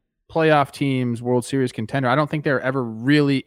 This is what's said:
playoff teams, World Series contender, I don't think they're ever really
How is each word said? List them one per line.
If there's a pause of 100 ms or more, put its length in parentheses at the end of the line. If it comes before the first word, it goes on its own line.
(300)
playoff
teams,
World
Series
contender,
I
don't
think
they're
ever
really